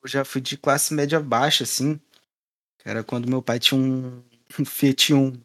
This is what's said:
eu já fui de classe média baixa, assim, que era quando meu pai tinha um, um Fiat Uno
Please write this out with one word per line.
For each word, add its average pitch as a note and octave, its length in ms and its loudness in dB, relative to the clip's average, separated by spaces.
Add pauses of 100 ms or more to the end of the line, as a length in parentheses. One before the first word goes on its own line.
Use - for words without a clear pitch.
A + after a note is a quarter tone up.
eu C3+ 60 -14
já C3+ 160 -2
fui C3+ 160 -6
de C3 160 -8
classe C#3+ 380 0
média D3 260 0
baixa, C#3 440 2
assim, C#3+ 320 -2 (840)
que - 80 -14
era A2 160 -4
quando A#2+ 240 -4
meu B2+ 140 0
pai A#2+ 160 -2
tinha C3+ 220 2
um, C3 420 -4 (360)
um D3 60 0
Fiat - 480 2
Uno C3+ 320 2